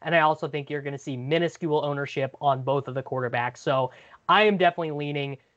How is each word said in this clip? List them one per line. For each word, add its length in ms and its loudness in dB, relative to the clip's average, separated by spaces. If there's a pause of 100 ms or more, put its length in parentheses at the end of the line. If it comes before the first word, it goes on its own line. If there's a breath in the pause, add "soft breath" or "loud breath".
and 140 -2
I 60 6
also 280 2
think 220 -6
you're 100 -4
gonna 160 -6
see 180 -8
minuscule 680 0
ownership 560 -4
on 220 2
both 260 0
of 60 -8
the 80 -4
quarterbacks. 560 -4
So 320 0 (400 loud breath)
I 140 6
am 120 4
definitely 360 0
leaning 440 -4 (200)